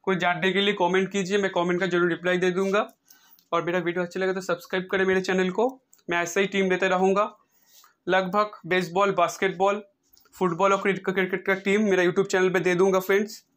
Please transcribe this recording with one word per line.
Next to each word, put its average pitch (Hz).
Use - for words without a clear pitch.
कोई 190
जानने 175
के 196
लिए 202
कमेंट 185
कीजिए, 196
मैं 190
कमेंट 175
का 190
जरूर 175
रिप्लाई 170
दे 180
दूंगा। 196
और 170
मेरा 175
वीडियो 175
अच्छा 175
लगे 190
तो 190
सब्सक्राइब 185
करें 190
मेरे 185
चैनल 185
को। 240
मैं 170
ऐसा 170
ही 196
टीम 190
देते 185
रहूँगा, 190
लगभग 190
बेसबॉल, 185
बास्केटबॉल, 185
फुटबॉल 185
और 196
क्रिक-, 190
क्रिकेट 185
का 196
टीम 196
मेरा 185
YouTube 180
चैनल 185
पे 180
दे 180
दूंगा 190
फ्रेंड्स। 202